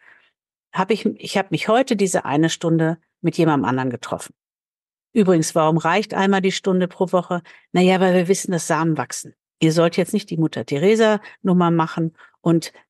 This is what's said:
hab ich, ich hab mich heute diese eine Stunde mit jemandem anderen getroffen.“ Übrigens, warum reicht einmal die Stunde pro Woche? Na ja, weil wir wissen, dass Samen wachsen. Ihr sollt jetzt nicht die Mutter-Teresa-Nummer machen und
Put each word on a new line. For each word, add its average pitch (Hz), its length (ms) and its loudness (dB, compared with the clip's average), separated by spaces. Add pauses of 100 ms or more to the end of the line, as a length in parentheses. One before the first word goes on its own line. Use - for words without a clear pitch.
(720)
hab 185 180 -2
ich, - 140 -2
ich - 320 -6
hab 190 140 -2
mich 156 160 -4
heute 240 280 2
diese 196 300 0
eine 151 240 0
Stunde 165 480 0 (240)
mit 165 160 -2
jemandem 151 280 2
anderen 131 240 -2
getroffen.“ - 440 -10 (800)
Übrigens, 180 420 2
warum 160 220 4
reicht 180 360 -2
einmal 196 280 0
die 190 100 0
Stunde 185 360 -2
pro 180 240 -4
Woche? 175 300 -2 (320)
Na 180 80 2
ja, 185 180 4
weil 185 140 4
wir 180 140 2
wissen, 190 240 -2
dass 165 160 -2
Samen 160 300 0
wachsen. - 360 -10 (260)
Ihr 160 140 2
sollt 170 240 2
jetzt 180 160 -2
nicht 208 160 -6
die 170 80 -8
Mutter-Teresa-Nummer 180 1300 0
machen 165 420 -2 (280)
und 165 300 0 (180)